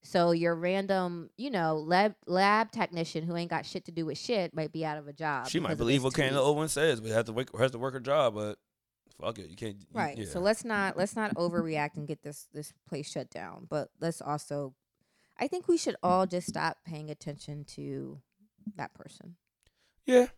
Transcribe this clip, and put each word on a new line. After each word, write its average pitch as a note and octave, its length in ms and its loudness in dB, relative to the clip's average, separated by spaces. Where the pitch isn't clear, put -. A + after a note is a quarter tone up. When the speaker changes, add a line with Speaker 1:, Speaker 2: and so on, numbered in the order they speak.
Speaker 1:
So F3 280 4
your E3+ 240 4
random, F3+ 800 0
you B3 140 -6
know, E3 260 2
lab, F3+ 380 4
lab G3+ 460 4
technician E3+ 520 -2
who E3+ 120 -2
ain't E3+ 140 -4
got D#3 160 -2
shit - 200 -8
to F3 60 -16
do E3 140 -2
with D3+ 100 -4
shit G3 380 -2
might D#3 180 -4
be D#3+ 140 -4
out D3+ 100 -4
of D3 100 -12
a C#3+ 60 -14
job C#3+ 360 -4
Speaker 2:
She D#3+ 120 0
might - 80 -2
Speaker 1:
because E3 60 0
of - 60 -6
Speaker 2:
believe B2+ 200 4
Speaker 1:
this B2+ 40 -4
Speaker 2:
what C3 100 2
Candace C#3 260 2
Speaker 1:
tweet. C3 60 6
Speaker 2:
Owens D#3 160 0
says, C#3+ 300 2
but A2 80 -6
has A2+ 140 4
to A2 100 -8
work, B2 240 -4
has B2+ 140 4
to A#2 60 -8
work C3 140 -2
her C3 80 -6
job. C3+ 340 4
But G#2 240 -4
fuck A2+ 180 -4
it, F#2 120 -12
you F2+ 60 -16
can't. G#2+ 220 -8
You, - 140 -20
Speaker 1:
Right. D#3+ 240 -2
Speaker 2:
yeah. A2 80 -4
Speaker 1:
So C3 160 -4
let's G#3 240 2
not, G#3 320 -2
let's F#3+ 180 0
not G#3+ 200 -2
overreact E3 640 0
and D3 100 -8
get D3+ 140 -8
this, - 320 -14
this D3 180 -12
place D3 220 -6
shut C#3+ 180 -6
down. - 400 -12
But D3 220 -4
let's E3 220 -4
also, C#3+ 520 -6
I A#3 80 -2
think F4+ 220 -4
we F4 80 6
should C#4 260 -2
all F#3 240 6
just F3+ 220 -4
stop D#3+ 380 -2
paying D3+ 240 -10
attention D3 540 -10
to C#3 480 -8
that - 180 -8
person. - 420 -20
Speaker 2:
Yeah. B3 320 8